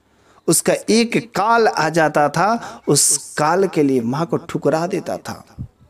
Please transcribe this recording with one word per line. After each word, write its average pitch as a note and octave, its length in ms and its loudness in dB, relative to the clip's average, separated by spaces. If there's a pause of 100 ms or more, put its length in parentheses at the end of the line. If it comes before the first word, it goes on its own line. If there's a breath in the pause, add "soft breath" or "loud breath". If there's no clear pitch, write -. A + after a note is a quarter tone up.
(480 soft breath)
उसका E3+ 260 2 (160)
एक A3+ 280 2 (180)
काल A3 320 2
आ D#3 220 0
जाता D#3 400 2
था, G#3 580 -2
उस - 500 0
काल F3+ 300 2
के E3 160 0
लिए C3+ 200 2
माँ C#3 220 -2
को D#3+ 140 -2
ठुकरा D#3 480 -2
देता D3+ 320 -6
था, - 240 -14 (460)